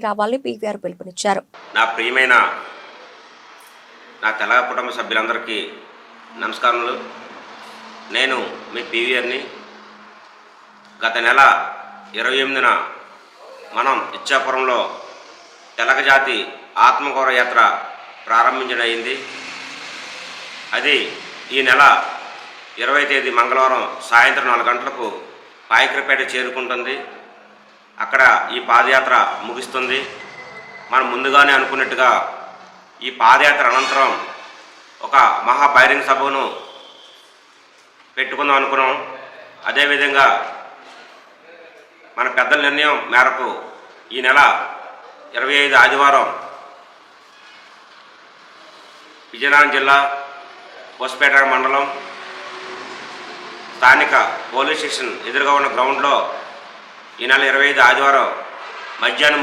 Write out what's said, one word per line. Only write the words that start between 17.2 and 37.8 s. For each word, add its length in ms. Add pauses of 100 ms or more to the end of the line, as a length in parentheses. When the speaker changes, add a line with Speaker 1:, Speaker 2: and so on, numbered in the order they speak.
Speaker 2:
యాత్ర 220 (680)
ప్రారంభించడం 640
అయింది. 260 (1600)
అది 200 (580)
ఈ 40 (100)
నెల 140 (1000)
ఇరవై 280
తేదీ 260
మంగళవారం 440 (280)
సాయంత్రం 400
నాలుగు 200
గంటలకు 380 (640)
పాయకరపేట 500 (120)
చేరుకుంటుంది. 600 (1120)
అక్కడ 180 (340)
ఈ 20 (100)
పాదయాత్ర 460 (320)
ముగుస్తుంది. 520 (920)
మనం 200
ముందుగానే 440
అనుకున్నట్టుగా 540 (960)
ఈ 40 (120)
పాదయాత్ర 480
అనంతరం 420 (920)
ఒక 100 (320)
మహా 260
బహిరంగ 360
సభను 340 (1700)